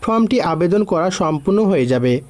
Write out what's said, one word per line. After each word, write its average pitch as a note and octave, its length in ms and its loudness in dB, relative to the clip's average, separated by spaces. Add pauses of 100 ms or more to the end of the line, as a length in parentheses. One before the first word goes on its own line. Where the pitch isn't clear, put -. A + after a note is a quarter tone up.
ফর্মটি A3+ 320 0 (160)
আবেদন F3 300 0 (100)
করা E3+ 140 0 (140)
সম্পূর্ণ D#3+ 380 0 (120)
হয়ে C#3+ 220 2
যাবে। B2 200 0 (180)